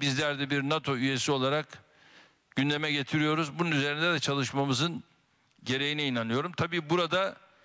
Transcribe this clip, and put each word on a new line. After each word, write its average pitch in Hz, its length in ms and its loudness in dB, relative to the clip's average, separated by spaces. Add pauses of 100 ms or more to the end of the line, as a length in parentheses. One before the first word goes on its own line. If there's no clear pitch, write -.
bizler 143 380 0
de 139 120 -4
bir 143 120 0
nato 143 340 0
üyesi 135 360 0
olarak 139 460 -2 (760)
gündeme 147 360 2
getiriyoruz. 151 680 0
Bunun 170 120 0
üzerinde 147 420 2
de 151 80 0
çalışmamızın 139 840 0 (600)
gereğine 143 420 0
inanıyorum. 123 460 0
Tabii 165 380 -2
burada 175 460 2 (280)